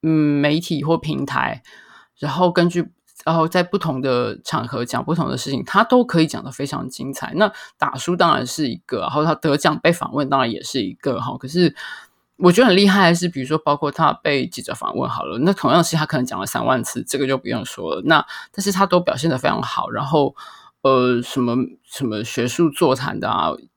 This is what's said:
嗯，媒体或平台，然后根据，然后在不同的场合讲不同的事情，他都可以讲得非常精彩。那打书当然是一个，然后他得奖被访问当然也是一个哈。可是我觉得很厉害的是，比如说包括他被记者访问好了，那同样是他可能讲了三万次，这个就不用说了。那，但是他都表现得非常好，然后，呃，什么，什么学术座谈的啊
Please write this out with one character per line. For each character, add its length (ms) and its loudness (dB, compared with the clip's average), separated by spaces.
嗯， 80 0
媒 200 2
体 240 -4
或 140 2
平 260 -4
台， 380 -4
然 120 -4
后 220 2
根 160 4
据， 220 -2
然 100 0
后 140 2
在 140 0
不 160 -2
同 240 -4
的 400 -2
场 260 -4
合 160 -4
讲 180 -4
不 120 -2
同 160 -2
的 80 -4
事 120 -6
情， 140 -4
他 180 2
都 220 4
可 160 0
以 60 4
讲 180 -8
得 60 -10
非 160 -8
常 220 -6
精 220 -10
彩。 260 -10
那 140 2
打 180 2
书 180 -2
当 200 4
然 120 -2
是 220 -4
一 160 -4
个， 160 -4
然 100 -2
后 140 0
他 100 4
得 220 0
奖 220 0
被 120 2
访 220 -2
问 160 -2
当 120 0
然 100 0
也 120 -8
是 200 -4
一 100 -4
个 280 -4
哈。 180 -6
可 100 -12
是 260 4
我 140 6
觉 100 4
得 60 8
很 100 6
厉 120 6
害 220 6
的 40 6
是， 140 -2
比 120 -6
如 60 -4
说 100 -2
包 200 0
括 160 -4
他 200 2
被 340 0
记 140 -10
者 140 -10
访 220 -6
问 120 -2
好 140 -6
了， 160 -8
那 140 4
同 180 0
样 120 4
是 140 0
他 80 2
可 140 -4
能 80 0
讲 140 -8
了 40 -4
三 220 -4
万 160 2
次， 220 -6
这 120 -6
个 100 0
就 120 0
不 80 -8
用 180 -4
说 300 -6
了。 100 -8
那， 220 2
但 120 -8
是 100 0
他 120 2
都 140 2
表 180 0
现 140 0
得 80 0
非 100 0
常 140 0
好， 280 -6
然 140 -4
后， 300 2
呃， 420 4
什 180 -4
么， 140 2
什 200 -8
么 200 -2
学 240 -2
术 200 2
座 280 2
谈 240 -6
的 100 -2
啊 220 0